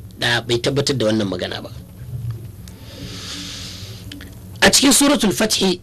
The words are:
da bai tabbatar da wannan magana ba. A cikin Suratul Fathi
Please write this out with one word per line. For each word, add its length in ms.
da 220
bai 180
tabbatar 380
da 100
wannan 220
magana 340
ba. 80
A 100
cikin 220
Suratul 400
Fathi 500